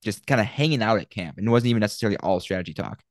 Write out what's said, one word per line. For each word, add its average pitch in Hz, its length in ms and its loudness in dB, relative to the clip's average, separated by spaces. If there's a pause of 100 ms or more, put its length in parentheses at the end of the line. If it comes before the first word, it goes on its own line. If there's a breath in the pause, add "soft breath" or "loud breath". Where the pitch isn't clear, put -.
just - 240 -6
kind 135 120 2
of 107 60 2
hanging 139 380 0
out 110 160 2
at 85 100 -10
camp? 85 300 -10
And 104 80 -2
it - 20 2
wasn't 117 200 4
even 117 100 4
necessarily 104 380 0
all 92 220 0
strategy 90 360 -6
talk. - 360 -8